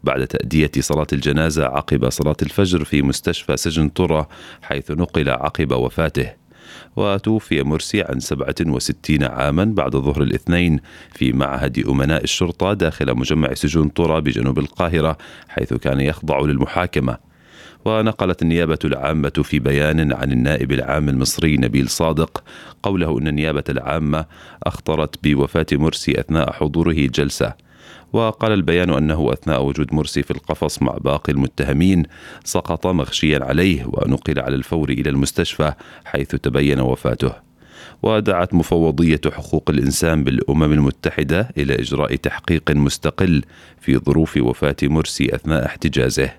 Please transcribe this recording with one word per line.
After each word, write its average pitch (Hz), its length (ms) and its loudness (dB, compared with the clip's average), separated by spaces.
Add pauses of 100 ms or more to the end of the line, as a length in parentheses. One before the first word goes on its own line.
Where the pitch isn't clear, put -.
بعد 65 240 0
تأدية - 520 0
صلاة 73 340 0
الجنازة 73 520 0
عقب 65 440 0
صلاة 73 320 0
الفجر 87 420 0
في 73 180 2
مستشفى 69 560 -2
سجن 78 320 0
طرة، 78 400 0 (320)
حيث 71 300 -8
نقل 78 380 0
عقب 65 440 -2
وفاته. 64 720 -2 (500)
وتوفي 101 680 0
مرسي 80 380 -2
عن 65 180 -4
سبعة 69 360 -4 (120)
وستين 71 560 0
عاما 69 400 0
بعد 82 320 0
ظهر 69 280 0
الاثنين 85 560 2 (340)
في 64 200 0
معهد 67 540 -2
أمناء 67 360 0
الشرطة 92 500 -2
داخل 78 420 0
مجمع 67 380 0
سجون 76 360 2
طرة 80 300 0
بجنوب 65 400 0
القاهرة، 80 580 -2 (320)
حيث - 240 -4
كان 67 260 0
يخضع 71 400 -2
للمحاكمة. 71 800 0 (680)
ونقلت 110 560 0
النيابة 82 440 2
العامة 71 440 0 (140)
في 76 160 0
بيان 71 540 2
عن 65 180 -2
النائب 65 400 2
العام 69 380 0
المصري 69 480 2
نبيل 64 320 2
صادق 80 540 -2 (400)
قوله 82 360 0
إن 76 80 -2
النيابة 73 420 0
العامة 78 560 -2 (380)
أخطرت - 600 -2
بوفاة 73 480 2
مرسي 76 480 0
أثناء 78 320 0
حضوره 80 400 0
الجلسة. 69 720 -2 (480)
وقال 110 380 0
البيان 87 380 2
أنه 76 440 2
أثناء 67 320 0
وجود 69 280 -2
مرسي 73 300 -2
في - 80 -6
القفص - 500 -4
مع 64 200 0
باقي 71 320 0
المتهمين، 69 680 2 (400)
سقط - 440 -4
مغشيا 76 560 0
عليه 73 420 2
ونقل 69 540 -2
على 65 160 -2
الفور 71 340 -2
إلى 67 200 -2
المستشفى، 73 640 0 (320)
حيث 69 300 -4
تبين 69 440 2
وفاته. 64 520 0 (720)
ودعت 101 500 2
مفوضية 82 680 4 (100)
حقوق - 380 -4
الإنسان 73 540 2
بالأمم 73 500 2
المتحدة 78 840 0
إلى 67 180 0
إجراء 65 400 -2
تحقيق - 560 -2
مستقل 73 720 2 (380)
في 65 160 2
ظروف 78 400 2
وفاة 67 460 0
مرسي 73 520 0
أثناء 76 300 -2
احتجازه. 65 720 -2